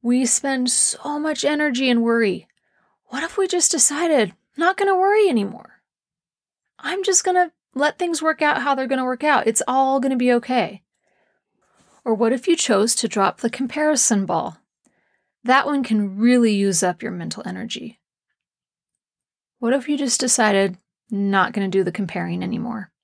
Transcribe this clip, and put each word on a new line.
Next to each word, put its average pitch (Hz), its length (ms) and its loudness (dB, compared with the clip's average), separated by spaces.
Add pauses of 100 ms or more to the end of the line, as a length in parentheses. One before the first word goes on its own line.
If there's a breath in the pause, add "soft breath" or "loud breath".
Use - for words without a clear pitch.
We 247 240 2
spend 254 440 -2
so - 500 -2
much 302 240 -4
energy 285 460 0
in 233 120 4
worry. 233 460 0 (580)
What 277 180 -8
if - 140 -8
we 381 100 0
just 359 240 0
decided, 294 640 0 (220)
"Not 359 220 0
gonna 392 180 2
worry 392 340 4
anymore. - 520 -4 (960)
I'm 359 220 -6
just 381 220 2
gonna 359 280 2 (220)
let 285 240 0
things 339 240 -2
work 320 200 0
out 294 200 2
how 269 140 0
they're 262 120 -4
gonna 262 160 -2
work 254 200 -4
out. 285 240 2
It's 233 200 0
all 269 320 2
gonna 262 160 0
be 247 180 2
okay"? 240 500 -2 (1200 soft breath)
Or 233 80 0
what 220 180 2
if 254 160 -2
you 339 80 4
chose 220 400 2
to - 140 -4
drop - 320 0
the - 80 0
comparison 254 760 0
ball? 165 340 -4 (840)
That 262 220 2
one 277 180 -2
can 208 340 -2
really 233 360 4
use 196 300 2
up 180 180 -2
your - 100 -8
mental 165 340 -10
energy. 220 540 -12 (1600)
What 233 140 0
if 269 160 -2
you 294 80 0
just 277 220 -2
decided, 202 580 2 (320)
"Not 196 420 0
gonna 196 160 -2
do 190 160 2
the 175 80 -2
comparing 175 520 -6
anymore"? 202 480 -8 (120)